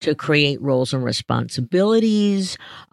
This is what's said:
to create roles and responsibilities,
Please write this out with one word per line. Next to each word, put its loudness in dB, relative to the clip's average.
to 0
create 0
roles 0
and -2
responsibilities, 0